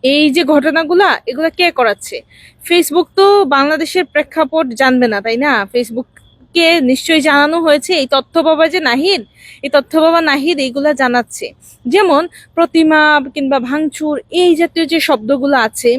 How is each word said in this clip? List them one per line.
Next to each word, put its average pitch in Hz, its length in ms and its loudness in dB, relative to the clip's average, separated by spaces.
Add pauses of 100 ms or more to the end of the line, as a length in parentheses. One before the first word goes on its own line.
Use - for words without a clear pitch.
এই 294 260 2
যে 320 140 0
ঘটনাগুলা, 311 800 0
এগুলা 294 240 -4
কে 349 220 0
করাচ্ছে? - 500 -4 (460)
Facebook 339 380 0 (100)
তো 403 280 4
বাংলাদেশের 294 640 -2
প্রেক্ষাপট 294 680 -2
জানবে 254 340 0
না, 202 140 -2
তাই 226 160 -4
না? 247 360 -2
Facebook-কে 254 1080 -2
নিশ্চয়ই 269 400 0
জানানো 302 400 2
হয়েছে, 311 320 0
এই 277 180 -2
তথ্য 269 280 -2
বাবা 320 280 2
যে 330 120 -2
নাহিদ, 294 420 0 (400)
এই 277 80 -8
তথ্য 285 280 0
বাবা 330 240 2
নাহিদ 294 380 -2
এইগুলা 277 340 -2
জানাচ্ছে। 247 600 -4 (340)
যেমন 339 400 2 (280)
প্রতিমা 311 680 2 (120)
কিংবা 269 260 -2
ভাঙচুর, 294 720 -4
এই 349 260 2
জাতীয় 330 300 -2
যে 311 140 -2
শব্দগুলো 269 580 0
আছে 233 420 0